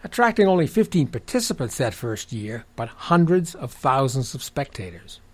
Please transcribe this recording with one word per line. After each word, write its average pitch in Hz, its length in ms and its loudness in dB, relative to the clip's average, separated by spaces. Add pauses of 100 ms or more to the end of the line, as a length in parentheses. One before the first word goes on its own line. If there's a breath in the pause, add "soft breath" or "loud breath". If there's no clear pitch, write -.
attracting 220 420 4
only 180 200 4
fifteen 185 400 2
participants - 720 -4
that 120 160 0
first 113 360 -8
year, 110 340 -8 (100)
but 117 120 -6
hundreds 170 680 2
of - 180 -10
thousands 131 640 0
of 127 80 -10
spectators. - 760 -10 (140)